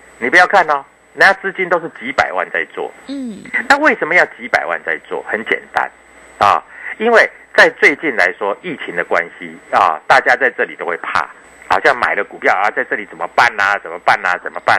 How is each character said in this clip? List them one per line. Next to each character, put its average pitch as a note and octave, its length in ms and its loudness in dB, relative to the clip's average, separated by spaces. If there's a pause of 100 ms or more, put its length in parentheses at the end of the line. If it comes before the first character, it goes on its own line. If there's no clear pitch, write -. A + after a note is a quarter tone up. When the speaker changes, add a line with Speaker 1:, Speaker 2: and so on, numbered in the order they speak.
(200)
Speaker 1:
你 A#2 80 -4
不 D3 80 2
要 F3+ 120 8
看 F3+ 200 2
哦， C#3+ 160 0 (300)
人 C#3+ 60 -2
家 F#3 140 6
资 F#3+ 180 -8
金 F3+ 160 -4
都 F3 100 0
是 E3 100 -6 (120)
几 A#2 100 -10
百 D2 220 -2
万 F2 180 -4
在 E2 140 -4 (100)
做。 D#2+ 180 -8 (140)
Speaker 2:
嗯。 C4 320 -10 (300)
Speaker 1:
那 C#4 100 4
为 D4 180 2
什 - 100 -4
么 E3 100 0
要 E3 80 6 (120)
几 A#2 120 -14
百 C#2+ 180 -2
万 E2 180 -4
在 D#2+ 140 -4 (100)
做？ D#2 200 -8
很 A2 160 -6
简 - 180 -4 (100)
单 - 160 -2 (500)
啊， G2 220 4 (380)
因 A3 140 2
为 F#3 180 4 (240)
在 F3 160 6
最 E3+ 260 2
近 C3+ 200 -4
来 F#2 200 0
说， G2 260 -4
疫 E3 220 -8
情 - 120 -10
的 E2+ 80 -2
关 E2+ 200 -2 (140)
系 E2 180 -14 (140)
啊， F2+ 380 2
大 C#3+ 100 6
家 C3 160 2
在 B2+ 160 0
这 B2 140 -4
里 D#2 100 -12
都 F2 100 -10
会 E2+ 120 -4
怕， - 320 -4 (420)
好 F2+ 140 2
像 C#3 120 4
买 F2 200 -2
了 G2+ 80 -2
股 - 120 -16
票 B2 160 0
啊， G2 180 2
在 C3 120 -4
这 B2+ 140 -4
里 G#2 100 -10
怎 - 100 -20
么 F2 120 -8
办 B2 200 2 (120)
啊？ G2+ 180 2
怎 F2+ 100 -10
么 E2 120 -10
办 A2+ 260 2
啊？ F2+ 160 0
怎 - 100 -10
么 F2 120 -10
办 A2 140 4